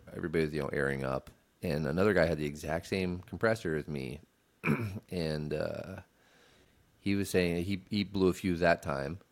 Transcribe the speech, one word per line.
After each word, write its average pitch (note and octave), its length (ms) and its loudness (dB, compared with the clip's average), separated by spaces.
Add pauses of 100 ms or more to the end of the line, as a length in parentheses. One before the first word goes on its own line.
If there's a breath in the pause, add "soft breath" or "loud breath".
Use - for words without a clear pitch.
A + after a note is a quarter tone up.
(160)
everybody E2 280 2
was, D2+ 100 -2
you D2 80 0
know, C#2 100 -2
airing C#2 320 2
up, C2 260 -2 (320)
and D#2 240 0
another F#2 280 2
guy E2 120 6
had D#2+ 120 0
the D2+ 80 -2
exact D2+ 400 -4
same F2+ 340 -2
compressor G2 560 -2
as D2 120 -4
me, C2+ 320 -6 (440)
<clears throat> A#2 460 -2
and, D2+ 440 -2
uh, D#2+ 420 -6 (1000 soft breath)
he G2+ 180 0
was G2 120 -2
saying F2 360 2
he, G2 260 -4
he G2+ 140 0
blew F#2+ 240 4
a F2 40 6
fuse E2+ 280 -2
that E2+ 200 6
time, C#2+ 380 -4 (140)